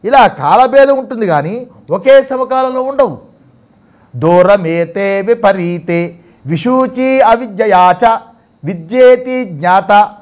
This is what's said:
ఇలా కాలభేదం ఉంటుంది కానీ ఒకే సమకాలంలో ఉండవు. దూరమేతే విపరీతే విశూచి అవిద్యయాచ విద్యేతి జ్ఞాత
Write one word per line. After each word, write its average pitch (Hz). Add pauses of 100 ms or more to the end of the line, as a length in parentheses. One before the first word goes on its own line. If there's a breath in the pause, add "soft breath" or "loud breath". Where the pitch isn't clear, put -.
ఇలా 214
కాలభేదం 254
ఉంటుంది 254
కానీ 175 (240 soft breath)
ఒకే 262
సమకాలంలో 262
ఉండవు. 262 (880 soft breath)
దూరమేతే 180
విపరీతే 175 (280 soft breath)
విశూచి 254
అవిద్యయాచ 214 (460 soft breath)
విద్యేతి 247
జ్ఞాత 190 (120)